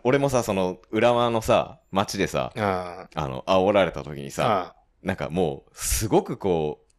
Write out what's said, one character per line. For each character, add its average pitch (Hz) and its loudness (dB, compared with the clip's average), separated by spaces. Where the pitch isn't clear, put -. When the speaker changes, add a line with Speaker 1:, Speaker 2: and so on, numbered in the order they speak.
Speaker 1:
俺 127 4
も 139 0
さ、 123 2
そ 104 -2
の、 92 -2
浦 117 4
和 120 2
の 113 0
さ、 101 0
街 101 0
で 87 0
さ、 69 -4
Speaker 2:
う 110 -6
ん。 107 -2
Speaker 1:
あ 92 -6
の、 67 -6
煽 95 4
ら 98 6
れ 80 0
た 69 -8
時 69 -10
に 69 -10
さ、 90 -2
Speaker 2:
う - -16
ん。 - -4
Speaker 1:
な 95 -2
ん - -6
か 67 -6
も 78 -2
う、 - -20
す - -4
ご 175 2
く 139 -10
こ 78 -2